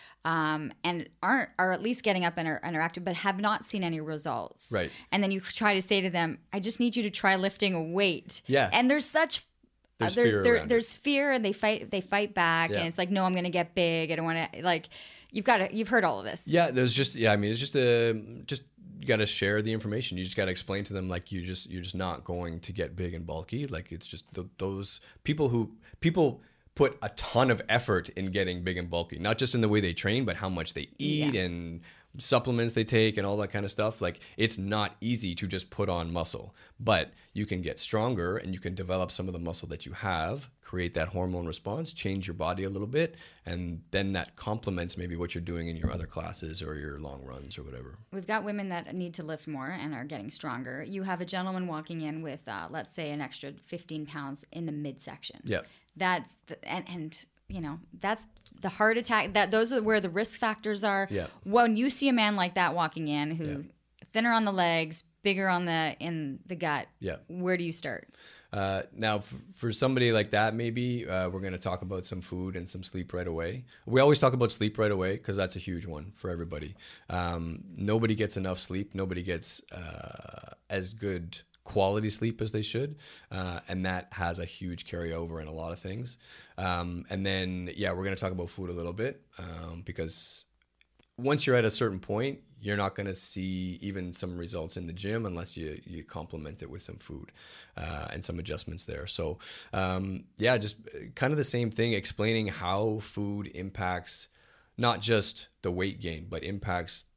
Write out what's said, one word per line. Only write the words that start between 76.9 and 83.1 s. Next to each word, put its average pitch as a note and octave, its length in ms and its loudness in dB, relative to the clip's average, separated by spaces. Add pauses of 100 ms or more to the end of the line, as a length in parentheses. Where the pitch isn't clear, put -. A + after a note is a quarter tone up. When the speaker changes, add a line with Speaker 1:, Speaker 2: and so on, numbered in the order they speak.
Speaker 2:
Um, E2+ 540 -2 (140)
nobody A2 400 2
gets G#2 200 0
enough F#2+ 220 0
sleep. G2 380 -6
Nobody F#2 260 -2
gets, F2 480 -4
uh, - 840 -12 (140)
as F#2+ 220 -2
good F#2+ 480 -4 (260)
quality G#2 460 2
sleep A2+ 320 -2
as G#2+ 100 -2
they G#2+ 80 0
should, C3+ 340 -2 (360)